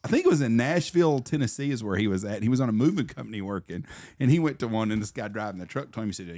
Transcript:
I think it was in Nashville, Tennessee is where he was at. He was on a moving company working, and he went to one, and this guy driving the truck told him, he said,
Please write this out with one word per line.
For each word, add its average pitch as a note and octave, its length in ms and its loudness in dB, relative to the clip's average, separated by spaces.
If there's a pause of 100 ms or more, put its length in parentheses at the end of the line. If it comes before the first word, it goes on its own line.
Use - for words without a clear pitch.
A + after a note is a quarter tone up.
I - 60 -8
think E4 160 4
it F4 40 6
was D#3 120 6
in A#2 160 2
Nashville, D#3 640 4
Tennessee C#3 500 -2
is A2+ 140 -4
where G2 120 0
he G#2 120 2
was F#2+ 160 0
at. G2+ 180 -4
He A2 60 0
was B2+ 120 4
on B2+ 80 2
a A2+ 40 0
moving C3+ 340 2
company G#2+ 360 -10
working, F#2+ 420 -8 (340)
and B2+ 120 2
he E3 80 6
went D3+ 220 0
to A#2+ 80 -2
one, A2 220 0
and G#2+ 120 0
this G#2 80 -6
guy G#2+ 180 -8
driving G#2 320 -8
the F2+ 60 -10
truck C#3 260 -8
told A2 120 -8
him, G#2+ 40 -4
he F#2 60 -4
said, F#2 240 -10